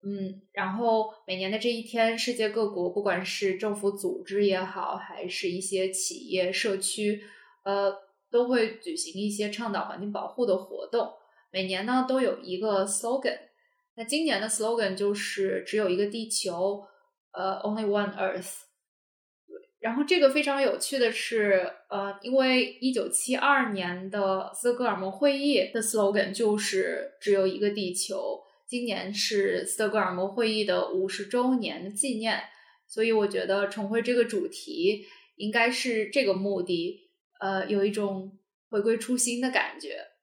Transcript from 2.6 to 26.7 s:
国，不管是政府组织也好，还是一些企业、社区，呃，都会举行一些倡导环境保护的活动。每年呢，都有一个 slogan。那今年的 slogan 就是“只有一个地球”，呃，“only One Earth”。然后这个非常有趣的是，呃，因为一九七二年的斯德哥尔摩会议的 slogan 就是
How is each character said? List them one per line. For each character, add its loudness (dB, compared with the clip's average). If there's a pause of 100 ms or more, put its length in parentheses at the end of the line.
国， -2
不 -2
管 0
是 0
政 -2
府 0
组 -4
织 2
也 4
好， -6
还 -10
是 -4
一 -4
些 0
企 -6
业、 0
社 0
区， -2 (420)
呃， 2 (360)
都 4
会 2
举 -8
行 -6
一 0
些 -4
倡 -4
导 -2
环 -10
境 -6
保 -4
护 -2
的 4
活 -8
动。 0 (400)
每 0
年 -2
呢， 2
都 4
有 2
一 -6
个 2
slogan。 -2 (560)
那 -10
今 0
年 2
的 -2
slogan 0
就 2
是 -2
“只 -4
有 2
一 2
个 2
地 -6
球”， -2 (500)
呃， -4
“only -2
One 0
Earth”。 -4 (1160)
然 -2
后 2
这 4
个 8
非 2
常 2
有 2
趣 -4
的 4
是， 2 (180)
呃， -4
因 -4
为 4
一 0
九 0
七 0
二 4
年 -4
的 0
斯 0
德 -2
哥 0
尔 0
摩 -4
会 2
议 2
的 -2
slogan 2
就 2
是 -2